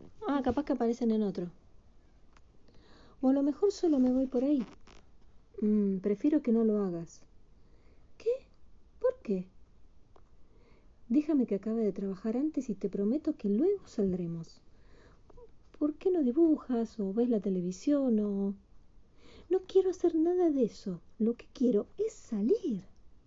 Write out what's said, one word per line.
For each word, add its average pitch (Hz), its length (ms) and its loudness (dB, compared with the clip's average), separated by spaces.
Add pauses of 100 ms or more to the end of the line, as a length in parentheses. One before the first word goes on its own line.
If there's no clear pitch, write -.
(280)
Ah, 277 160 0
capaz 277 220 0
que 294 80 -2
aparecen 233 380 0
en 214 120 2
otro. 180 240 -4 (1700)
O 262 80 2
a - 20 6
lo 277 100 2
mejor 302 300 0
solo 311 260 2
me 254 140 4
voy 262 160 0
por 254 160 -2
ahí. 277 220 0 (960)
Mm, 208 380 2
prefiero 208 420 0
que 247 100 0
no 226 140 4
lo 208 180 2
hagas. 170 380 -6 (960)
¿Qué? 453 140 -2 (680)
¿Por 494 240 0
qué? 185 240 -2 (1600)
Déjame 277 380 2
que 202 100 -2
acabe 220 300 -2
de 196 80 0
trabajar 196 420 -4
antes 285 340 -4
y 208 60 -2
te 196 140 -4
prometo 233 480 -2
que 208 100 -6
luego 330 400 0
saldremos. 175 720 -4 (1200)
¿Por 302 160 -2
qué - 140 -2
no 349 140 2
dibujas 254 760 0
o 190 140 -2
ves 240 160 0
la 214 120 2
televisión 214 760 0
o...? 202 340 -2 (960)
No 370 180 2
quiero 370 220 4
hacer 330 260 0
nada 349 340 4
de 269 140 2
eso. 185 380 -4 (180)
Lo 226 160 2
que - 180 -20
quiero 220 320 2 (120)
es 440 160 -4
salir. 233 680 -2 (440)